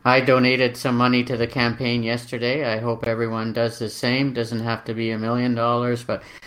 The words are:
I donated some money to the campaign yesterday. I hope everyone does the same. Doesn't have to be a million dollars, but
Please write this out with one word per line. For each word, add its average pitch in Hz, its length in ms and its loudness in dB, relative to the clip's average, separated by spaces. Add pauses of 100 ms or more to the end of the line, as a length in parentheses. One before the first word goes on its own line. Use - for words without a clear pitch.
I 127 160 6
donated 127 560 4
some 127 180 0
money 123 280 4
to 123 120 -2
the 117 120 0
campaign 120 560 0
yesterday. 120 680 -2
I 110 60 -2
hope 117 300 -2
everyone 113 440 -2
does 117 280 -2
the 110 100 -4
same. 131 420 0
Doesn't 117 280 -4
have 117 260 -4
to 117 80 -6
be 113 160 -2
a 113 80 -2
million 120 380 0
dollars, 120 480 0
but 107 180 -4 (260)